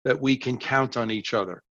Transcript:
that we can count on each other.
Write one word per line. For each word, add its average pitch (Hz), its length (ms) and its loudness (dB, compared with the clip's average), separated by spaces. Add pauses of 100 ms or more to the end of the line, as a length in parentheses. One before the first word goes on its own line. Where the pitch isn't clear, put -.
that 127 140 2
we 135 180 4
can 127 200 -2
count 135 380 0
on 113 160 0
each 107 220 -4
other. 95 380 -2